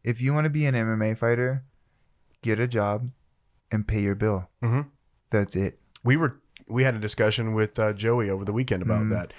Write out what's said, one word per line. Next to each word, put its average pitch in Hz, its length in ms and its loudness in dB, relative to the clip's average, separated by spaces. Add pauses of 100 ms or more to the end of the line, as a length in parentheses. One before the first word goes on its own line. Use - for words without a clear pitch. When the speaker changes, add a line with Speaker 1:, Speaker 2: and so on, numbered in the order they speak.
Speaker 1:
if 117 160 -2
you 131 140 0
wanna 151 160 2
be 151 160 0
an 139 80 2
M 113 180 0
M 110 120 0
A 110 120 0
fighter, 123 480 0 (800)
get 110 180 0
a 123 80 0
job 113 440 -2 (600)
and 107 160 -2
pay 107 140 0
your 101 140 2
bill. 101 340 -2 (140)
Speaker 2:
Mm-hmm. 127 260 0 (400)
Speaker 1:
That's 104 260 0
it. 95 220 -2 (260)
Speaker 2:
We 127 140 4
were, - 240 -2 (260)
we 123 180 0
had 127 100 2
a 110 40 -6
discussion 110 540 0
with, 110 240 0
uh, 107 160 2
Joey 110 380 0
over 95 120 -2
the 101 80 -4
weekend 110 300 0
about 110 220 0
Speaker 1:
Mm. 110 80 0
Speaker 2:
that. 104 280 -4